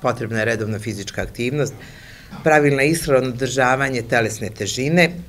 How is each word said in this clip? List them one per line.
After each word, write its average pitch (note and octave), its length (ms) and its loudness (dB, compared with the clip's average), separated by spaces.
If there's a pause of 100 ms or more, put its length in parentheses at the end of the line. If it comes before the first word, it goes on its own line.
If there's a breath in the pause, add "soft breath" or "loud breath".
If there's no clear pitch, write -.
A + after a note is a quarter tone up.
potrebna A2+ 380 -2
je A2 60 2
redovna A2 340 -2
fizička G2+ 420 -8
aktivnost, B2 520 -4 (680 loud breath)
pravilna D3 400 6
ishrana, C#3+ 440 2
održavanje C3 760 0
telesne A2+ 480 0
težine C#3+ 640 2 (180)